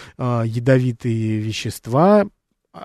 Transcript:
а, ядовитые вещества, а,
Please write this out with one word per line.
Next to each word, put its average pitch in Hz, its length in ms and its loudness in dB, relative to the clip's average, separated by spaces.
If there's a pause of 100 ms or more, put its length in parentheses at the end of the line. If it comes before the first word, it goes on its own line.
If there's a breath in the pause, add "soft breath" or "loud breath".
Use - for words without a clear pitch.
(180 loud breath)
а, 123 260 0
ядовитые 117 920 0
вещества, 131 880 0 (460)
а, - 120 -20